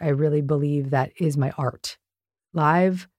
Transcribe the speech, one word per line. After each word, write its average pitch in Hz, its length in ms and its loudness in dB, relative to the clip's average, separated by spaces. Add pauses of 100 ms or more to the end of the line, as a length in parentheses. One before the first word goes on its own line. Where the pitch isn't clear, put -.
I 156 60 0
really 147 320 2
believe 143 500 0
that 139 260 0
is 156 180 0
my 139 220 0
art. - 400 -6 (560)
Live 175 540 2 (120)